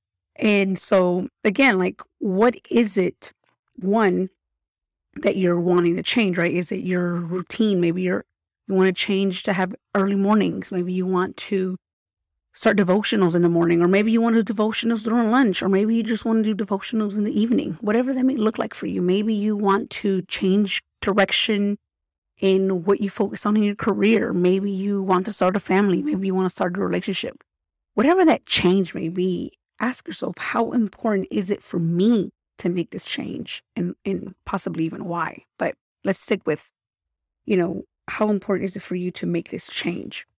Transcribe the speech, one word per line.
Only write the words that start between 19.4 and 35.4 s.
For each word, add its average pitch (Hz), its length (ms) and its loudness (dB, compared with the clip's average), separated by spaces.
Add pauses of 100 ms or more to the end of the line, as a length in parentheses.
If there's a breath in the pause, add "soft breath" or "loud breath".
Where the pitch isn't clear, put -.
want 202 360 0
to 190 320 -2
change 196 580 0 (200)
direction 202 760 0 (600)
in 190 440 2
what 196 180 2
you 196 80 -2
focus 202 360 -4
on 214 100 2
in 214 80 4
your 202 120 0
career. 208 580 2
Maybe 190 380 2
you 196 300 -2
want 185 260 0
to 208 60 -4
start 185 220 2
a 196 40 -2
family. 190 420 2
Maybe 190 260 -4
you 185 80 0
wanna 185 140 0
start 180 260 -4
a 196 40 -4
relationship. 180 640 -4 (500)
Whatever 330 320 4
that 302 220 2
change 185 480 2
may 165 140 -4
be, 180 440 -2 (300)
ask 247 240 -6
yourself, - 300 -8
"How - 340 -2
important 208 580 -2
is 202 220 -2
it - 100 -2
for - 180 -6
me 180 520 2 (260)
to 175 120 -4
make 175 220 -4
this - 120 -10
change?" - 600 -10 (120)
And, 175 200 -4 (100)
and 190 300 -6 (100)
possibly 165 400 -4
even - 200 -8
why. 170 380 -6 (140)